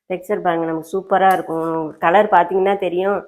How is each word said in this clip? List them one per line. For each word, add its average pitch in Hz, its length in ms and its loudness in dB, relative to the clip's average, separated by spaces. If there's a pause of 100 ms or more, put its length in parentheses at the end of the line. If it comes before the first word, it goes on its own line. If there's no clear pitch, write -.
(100)
டெக்ஸ்சர் 180 340 -6
பாருங்க, 165 220 0
நமக்கு 160 260 -6
சூப்பரா 190 400 2
இருக்கும். 165 400 -4 (260)
கலர் 196 360 4
பாத்தீங்கன்னா 190 440 2
தெரியும். 185 500 -2